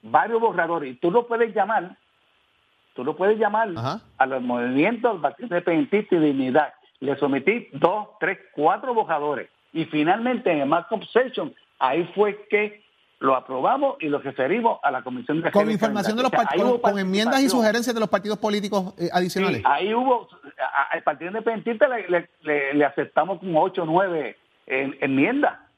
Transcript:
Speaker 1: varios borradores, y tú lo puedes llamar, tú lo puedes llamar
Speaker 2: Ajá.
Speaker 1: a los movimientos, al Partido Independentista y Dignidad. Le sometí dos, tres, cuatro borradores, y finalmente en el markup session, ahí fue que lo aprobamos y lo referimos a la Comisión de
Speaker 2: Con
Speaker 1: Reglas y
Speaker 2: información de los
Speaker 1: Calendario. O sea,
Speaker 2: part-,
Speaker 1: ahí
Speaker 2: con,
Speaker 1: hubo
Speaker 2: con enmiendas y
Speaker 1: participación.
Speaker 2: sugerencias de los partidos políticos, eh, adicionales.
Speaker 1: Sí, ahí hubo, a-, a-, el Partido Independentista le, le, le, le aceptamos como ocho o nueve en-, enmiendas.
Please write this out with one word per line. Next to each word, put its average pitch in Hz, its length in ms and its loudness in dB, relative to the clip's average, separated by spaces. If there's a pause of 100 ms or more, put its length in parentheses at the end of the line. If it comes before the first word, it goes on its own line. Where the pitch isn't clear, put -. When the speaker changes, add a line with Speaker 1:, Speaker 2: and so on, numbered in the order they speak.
Speaker 1:
varios 180 400 0
borradores, 170 520 -2
y - 20 -14
tú 175 140 0
lo 240 160 0
puedes 226 300 -2
llamar, 196 400 -2 (960)
tú 123 120 -8
lo 151 100 -4
puedes 208 240 2
llamar 214 380 0
Speaker 2:
Ajá. 139 240 -4 (160)
Speaker 1:
a 131 80 4
los 131 160 -4
movimientos, 139 760 0
al 165 60 -10
Partido 147 260 -4
Independentista 175 680 0
y 170 40 4
Dignidad. 135 540 2 (260)
Le 131 180 -2
sometí 147 540 0
dos, 202 380 0 (100)
tres, 190 200 -2 (140)
cuatro 208 400 0
borradores, 147 560 -2 (220)
y 156 140 -4
finalmente 196 680 0
en 156 80 2
el 139 80 0
markup 175 380 -2
session, 226 480 -2 (260)
ahí 156 340 0
fue 202 360 0
que 208 340 -2 (360)
lo 135 160 2
aprobamos 170 680 0
y 156 80 -4
lo 143 100 0
referimos 151 640 0
a 143 80 2
la 127 100 -4
Comisión 127 400 -4
de 160 100 -2
Speaker 2:
Con 202 100 4
Speaker 1:
Reglas 214 100 2
y - 40 0
Speaker 2:
información 214 420 0
de 247 60 0
los 262 80 2
Speaker 1:
Calendario. 202 320 2
O 240 40 2
sea, 254 40 4
Speaker 2:
part-, 247 40 4
Speaker 1:
ahí 240 60 -4
Speaker 2:
con, - 0 -
Speaker 1:
hubo - 0 -
Speaker 2:
con 202 180 2
enmiendas 202 400 0
y 277 60 4
Speaker 1:
participación. 254 160 2
Speaker 2:
sugerencias 226 320 2
de 233 80 -2
los 214 80 -2
partidos 208 300 -2
políticos, 208 580 -2
eh, 170 160 -2
adicionales. 180 460 0
Speaker 1:
Sí, 98 60 -12
ahí 160 280 2
hubo, 247 340 2 (320)
a-, 139 340 -2
a-, 165 40 -4
el 160 60 -8
Partido 156 260 -4
Independentista 226 580 0
le, 220 220 -4
le, 175 200 0 (120)
le, 147 320 -2
le 147 120 4
aceptamos 151 540 0
como 170 240 2
ocho 180 200 -2
o - 20 -4
nueve 160 520 0 (280)
en-, 135 360 -2
enmiendas. 156 520 2 (240)